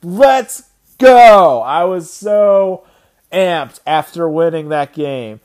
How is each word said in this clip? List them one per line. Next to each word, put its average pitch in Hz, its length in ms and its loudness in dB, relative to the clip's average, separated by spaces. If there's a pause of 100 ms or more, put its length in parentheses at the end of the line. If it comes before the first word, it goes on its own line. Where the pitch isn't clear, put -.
Let's 247 600 -2 (340)
go. 214 640 6
I 139 220 -4
was 180 280 -6
so 196 760 -2 (460)
amped 170 540 -4
after 156 440 -4
winning 160 400 -4
that 147 240 -6
game. 131 520 -10